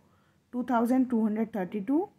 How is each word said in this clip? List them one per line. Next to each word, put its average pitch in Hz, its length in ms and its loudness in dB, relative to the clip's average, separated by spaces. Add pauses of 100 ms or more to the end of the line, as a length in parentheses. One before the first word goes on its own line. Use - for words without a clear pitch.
(520)
टू 247 180 -4
थाउजेंड 247 400 2
टू 220 140 2
हंड्रेड 220 300 0
थर्टी 196 260 -4
टू, 285 280 0 (100)